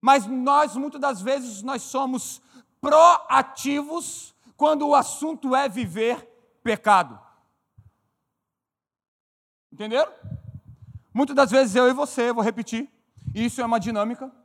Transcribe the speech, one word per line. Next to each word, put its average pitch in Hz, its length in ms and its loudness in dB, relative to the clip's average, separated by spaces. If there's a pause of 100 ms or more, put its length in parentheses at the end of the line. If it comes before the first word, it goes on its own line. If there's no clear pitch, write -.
mas 247 260 4
nós, 262 500 0
muitas 277 240 -8
das 262 200 -2
vezes, 240 420 -6
nós 262 200 -8
somos 262 580 -6 (400)
proativos 294 1500 2 (220)
quando 294 300 2
o 285 80 4
assunto 269 640 -2
é 277 120 0
viver 220 640 -4 (320)
pecado. 151 560 2 (2500)
Entenderam? 233 400 -2 (1000)
Muitas 277 220 0
das 262 160 4
vezes 247 240 2
eu 247 140 6
e 262 40 4
você, 254 400 -2
vou 226 120 -2
repetir, 226 440 -4 (460)
e 226 120 -2
isso 240 140 -6
é 240 40 -2
uma 226 160 0
dinâmica 226 500 -4 (140)